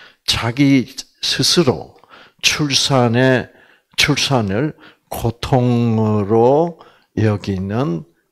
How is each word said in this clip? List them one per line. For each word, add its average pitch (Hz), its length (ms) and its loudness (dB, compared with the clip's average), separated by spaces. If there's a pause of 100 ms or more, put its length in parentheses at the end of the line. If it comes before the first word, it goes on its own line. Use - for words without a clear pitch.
(260)
자기 127 680 0 (260)
스스로 - 720 -2 (460)
출산의, 131 1080 0 (480)
출산을 131 800 -2 (340)
고통으로 120 1700 0 (380)
여기는 107 840 -2 (280)